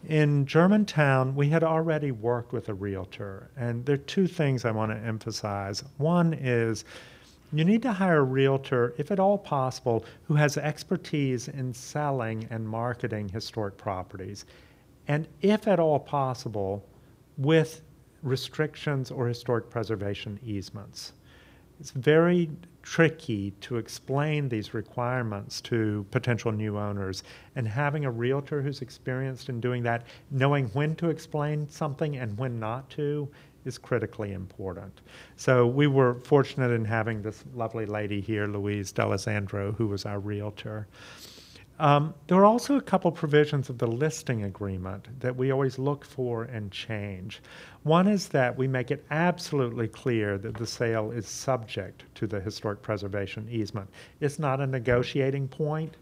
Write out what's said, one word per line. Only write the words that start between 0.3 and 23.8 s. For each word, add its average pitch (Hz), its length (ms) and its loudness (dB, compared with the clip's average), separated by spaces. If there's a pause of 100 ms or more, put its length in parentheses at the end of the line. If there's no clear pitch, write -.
Germantown, 151 880 4
we 143 140 2
had 165 160 4
already 160 480 0
worked 117 400 -2
with 117 160 -6
a 107 60 -4
realtor, 98 800 -8
and 120 280 -4
there 143 120 2
are - 20 -2
two 180 300 0
things 135 360 0
I 120 60 2
want 107 220 0
to 113 40 -4 (100)
emphasize. 107 760 -6 (160)
One 165 340 4
is 120 520 0 (680)
you 151 120 2
need 220 180 4
to 254 100 0
hire 180 260 6
a 143 60 8
realtor, 135 720 2
if 147 160 -4
at 190 80 0
all 196 180 4
possible, 127 680 0 (200)
who 156 100 2
has 147 220 6
expertise 143 920 -2
in 131 260 -6
selling 117 800 -4
and 110 180 -6
marketing 113 600 -4
historic 104 480 -6
properties, 95 680 -8 (600)
and 151 220 -2 (120)
if 214 280 2
at 185 100 4
all 156 220 4
possible, 110 840 -4 (520)
with 156 460 4 (400)
restrictions 143 880 -2
or 123 180 -2
historic 117 420 -2
preservation 101 720 -4
easements. - 680 -10 (680)
It's 147 100 -14
very 165 600 6 (320)
tricky 123 680 2 (100)
to 123 160 -6
explain 143 680 -2